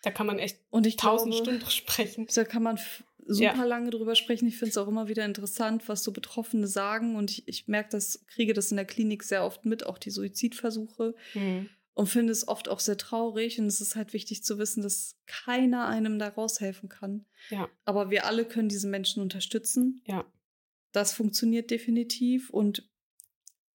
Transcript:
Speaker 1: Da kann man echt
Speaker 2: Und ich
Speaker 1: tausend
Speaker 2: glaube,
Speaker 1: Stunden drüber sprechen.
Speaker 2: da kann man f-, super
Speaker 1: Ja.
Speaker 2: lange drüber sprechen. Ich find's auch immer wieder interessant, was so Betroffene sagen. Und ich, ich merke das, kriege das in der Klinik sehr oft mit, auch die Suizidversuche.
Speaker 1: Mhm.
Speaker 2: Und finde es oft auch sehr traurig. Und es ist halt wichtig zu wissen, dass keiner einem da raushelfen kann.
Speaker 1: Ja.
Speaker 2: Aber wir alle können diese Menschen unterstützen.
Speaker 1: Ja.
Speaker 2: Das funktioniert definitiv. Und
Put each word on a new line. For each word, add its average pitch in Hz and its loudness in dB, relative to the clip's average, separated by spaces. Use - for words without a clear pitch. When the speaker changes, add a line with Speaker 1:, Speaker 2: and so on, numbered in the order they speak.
Speaker 1:
Da 202 0
kann 208 -2
man 202 0
echt 190 -4
Speaker 2:
Und 220 6
ich 220 2
Speaker 1:
tausend 226 4
Speaker 2:
glaube, 226 0
Speaker 1:
Stunden 247 0
drüber - -4
sprechen. - -2
Speaker 2:
da 226 4
kann 226 -2
man 226 0
f-, - -10
super 208 2
Speaker 1:
Ja. 254 2
Speaker 2:
lange 240 0
drüber 226 -2
sprechen. 240 2
Ich 226 -2
find's 220 -2
auch 202 0
immer 220 -2
wieder 214 0
interessant, 214 -2
was 214 -2
so 208 -2
Betroffene 220 -2
sagen. 214 0
Und 202 0
ich, - -10
ich - -8
merke 208 0
das, - -4
kriege 220 2
das 202 0
in 208 0
der 196 -2
Klinik 214 -2
sehr 190 0
oft 190 -4
mit, 220 -2
auch 185 -6
die - -10
Suizidversuche. 220 -4
Speaker 1:
Mhm. 196 -2
Speaker 2:
Und 208 2
finde 226 4
es - -2
oft - -4
auch 202 -4
sehr 208 0
traurig. 226 -2
Und 214 2
es 202 0
ist - -4
halt 220 -6
wichtig - -8
zu 208 -2
wissen, 214 -2
dass - -4
keiner 247 2
einem 220 0
da 208 -2
raushelfen 202 -4
kann. 202 -8
Speaker 1:
Ja. 196 -4
Speaker 2:
Aber 202 2
wir 202 4
alle 226 2
können 226 2
diese 202 0
Menschen 196 0
unterstützen. 226 0
Speaker 1:
Ja. 190 -2
Speaker 2:
Das 202 2
funktioniert 226 2
definitiv. 240 2
Und 208 0